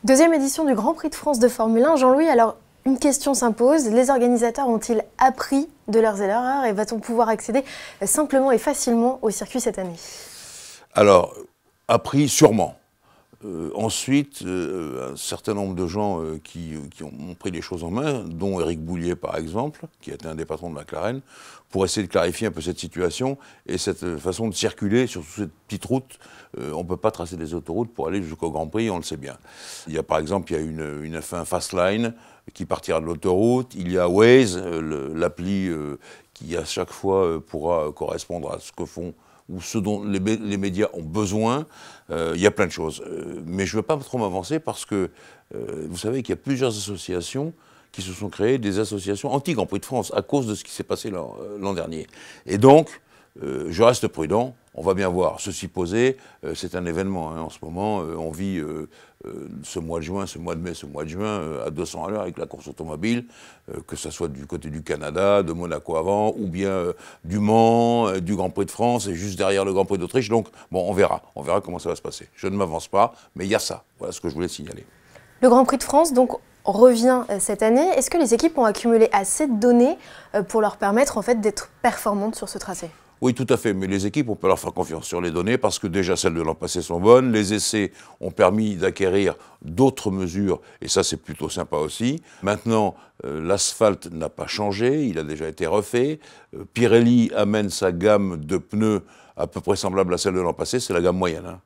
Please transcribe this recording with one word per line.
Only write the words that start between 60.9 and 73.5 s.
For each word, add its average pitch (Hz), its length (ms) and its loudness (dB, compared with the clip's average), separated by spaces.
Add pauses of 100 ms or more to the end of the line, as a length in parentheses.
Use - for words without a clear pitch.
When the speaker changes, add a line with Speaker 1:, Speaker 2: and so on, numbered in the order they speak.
Speaker 2:
de 80 60 -8
juin, 92 180 -6
euh, 80 400 -6
à 80 40 -6
deux 82 140 -6
cents 80 200 -10
à 95 60 -6
l'heure 104 120 -4
avec 90 160 -8
la 80 80 -6
course - 220 -16
automobile, 87 560 -4 (500)
euh, 71 100 -10
que - 120 -12
ce 78 160 -10
soit 85 160 -6
du 69 180 -12
côté 80 240 -10
du 76 140 -10
Canada, 85 580 0
de 80 100 -2
Monaco 82 440 -6
avant, 101 420 0
ou 104 80 -4
bien, 92 220 -4
euh, 90 240 -2 (320)
du 95 160 -4
Mans, 113 640 4
euh, 95 140 0
du 90 160 -2
Grand 92 140 -2
Prix 101 160 -2
de - 40 -12
France, 113 380 -2
et 90 80 -4
juste 95 200 -8
derrière 98 280 2
le 98 80 0
Grand 95 120 2
Prix 98 140 -2
d'Autriche. 104 300 0
Donc, 113 180 0 (240)
bon, 90 180 -2
on 104 40 -2
verra. 92 300 2 (120)
On 69 80 -12
verra 87 180 0
comment 87 200 -10
ça - 80 -6
va 82 80 -4
se - 60 -18
passer. - 340 -12
Je - 100 -8
ne 98 100 -4
m'avance 82 300 -4
pas, 110 260 2 (220)
mais 95 120 -6
il 95 40 -2